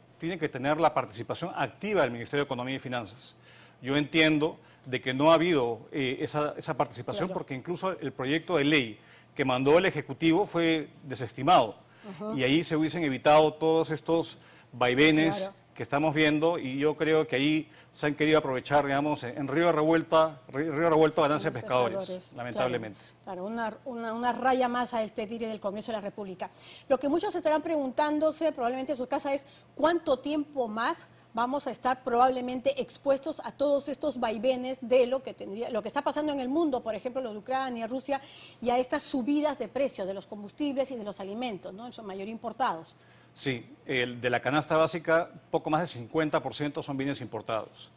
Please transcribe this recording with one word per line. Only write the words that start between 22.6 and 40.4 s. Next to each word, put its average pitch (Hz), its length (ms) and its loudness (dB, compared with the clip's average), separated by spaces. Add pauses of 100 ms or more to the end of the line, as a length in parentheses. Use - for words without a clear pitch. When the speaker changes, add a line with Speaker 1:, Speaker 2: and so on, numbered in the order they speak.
Speaker 2:
claro, 185 220 -10
una, 220 280 -6 (120)
una, 233 260 -8
una 240 200 -2
raya 254 360 2
más 240 240 -2
a 226 100 -2
este 214 240 -6
tire 226 220 -6
del 220 100 -8
Congreso 208 320 -6
de 220 60 -4
la 202 60 -6
República. 196 480 -10 (360)
Lo 254 120 4
que 285 100 -2
muchos 339 260 0
estarán 311 280 2
preguntándose 302 880 0
probablemente 262 400 -4
en 254 60 -4
su 247 100 -4
casa 277 240 -2
es, 269 140 -4 (280)
¿cuánto 311 440 2
tiempo 285 500 -2
más 233 380 -2 (260)
vamos 247 340 -2
a 262 40 -4
estar 254 340 -2
probablemente 254 720 2
expuestos 277 640 -2
a 233 100 -6
todos 285 360 0
estos 277 320 -4
vaivenes 247 640 -2
de 247 200 6
lo 254 160 -2
que 233 100 -12
tendría, 208 380 -8
lo 214 100 -2
que 214 80 -8
está 277 140 -2
pasando 302 280 -2
en 285 100 -2
el 247 100 -4
mundo, 285 320 0
por 220 120 -6
ejemplo, 254 280 -6
lo 226 100 -6
de 214 60 -10
Ucrania, 247 480 -4
Rusia, 262 340 -4 (400)
y 226 80 0
a 240 100 4
estas 254 240 0
subidas 285 560 0
de - 100 -4
precios 254 380 -2
de 190 60 -4
los 196 140 -8
combustibles 254 640 -4